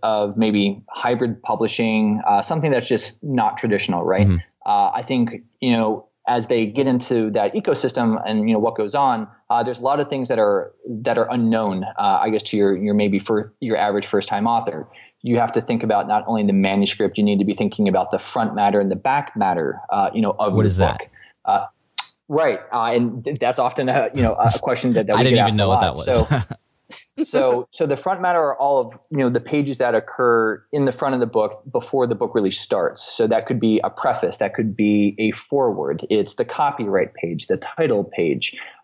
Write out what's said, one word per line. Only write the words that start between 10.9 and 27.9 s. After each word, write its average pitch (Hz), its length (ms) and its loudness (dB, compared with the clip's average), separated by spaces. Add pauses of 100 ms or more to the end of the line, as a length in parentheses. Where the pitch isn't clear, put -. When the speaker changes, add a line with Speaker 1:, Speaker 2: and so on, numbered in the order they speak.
Speaker 1:
are 113 120 2
unknown, 110 520 0
uh, 98 380 0
I 107 100 0
guess, 110 120 0
to - 140 -4
your, 98 180 4
your 104 200 0
maybe 101 240 2
for 107 400 -2
your 113 180 -2
average 101 300 0
first-time 101 400 -2
author. 85 420 -2 (320)
You 120 160 0
have 113 160 0
to 113 80 0
think 117 220 -2
about 104 240 0
not 107 200 0
only 110 180 0
the 98 60 2
manuscript, 98 680 2
you 107 40 2
need 104 160 4
to 101 60 2
be 101 80 0
thinking 104 340 -2
about 92 220 2
the 98 100 -2
front - 360 -4
matter 101 240 4
and 98 120 2
the 92 60 -2
back 135 400 -2
matter, 85 420 0 (120)
uh, 98 220 0
you 113 80 0
know, 101 100 2
of 104 220 -2
Speaker 2:
What 110 80 4
Speaker 1:
your 107 40 4
Speaker 2:
is 95 120 2
that? 92 220 0
Speaker 1:
book. - 100 -16 (360)
Uh, 101 200 0 (640)
right. 143 320 0 (140)
Uh, 117 140 0
and 120 360 -2
th-, 139 160 -6
that's 123 200 0
often 127 280 0
a, 131 260 0
you 135 80 -2
know, 113 120 2
a 113 260 2
question 127 340 0
that, 110 140 2
that 107 80 2
Speaker 2:
<laughs> - 0 -
I 107 40 2
Speaker 1:
we 113 40 4
Speaker 2:
didn't 127 140 4
Speaker 1:
get 104 100 4
Speaker 2:
even - 0 -
Speaker 1:
asked 104 60 2
a 107 40 2
Speaker 2:
know 101 120 2
what 92 120 4
Speaker 1:
lot. 82 240 -2
Speaker 2:
that 131 60 0 (180)
was. 131 200 0
Speaker 1:
So, - 100 -12
Speaker 2:
<laughs> - 640 -12
Speaker 1:
so, 254 480 0
so - 140 -2
the 143 120 0